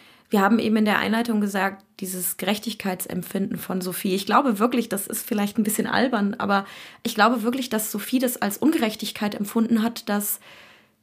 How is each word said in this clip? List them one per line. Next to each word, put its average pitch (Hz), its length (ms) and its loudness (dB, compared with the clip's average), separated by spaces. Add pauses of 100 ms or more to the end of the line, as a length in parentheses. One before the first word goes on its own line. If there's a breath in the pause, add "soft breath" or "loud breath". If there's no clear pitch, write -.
(300 loud breath)
wir 202 120 4
haben 202 180 6
eben 220 160 2
in 214 100 4
der 208 140 4
Einleitung 226 400 2
gesagt, 196 460 -2 (160)
dieses 185 340 -4
Gerechtigkeitsempfinden 190 1200 -4
von 185 220 -4
Sophie. 180 340 -2
Ich 196 120 0
glaube 226 340 2
wirklich, 233 300 2
das 202 180 -4
ist - 180 -6
vielleicht 208 320 -2
ein 220 60 4
bisschen 208 240 0
albern, 208 500 2
aber 202 280 2 (380 loud breath)
ich 240 120 -4
glaube 220 280 4
wirklich, 247 260 -2
dass 220 220 -2
Sophie 247 280 0
das 247 200 0
als 202 180 -2
Ungerechtigkeit 220 800 0
empfunden 220 460 2
hat, 233 280 -4
dass 208 320 -2 (600 loud breath)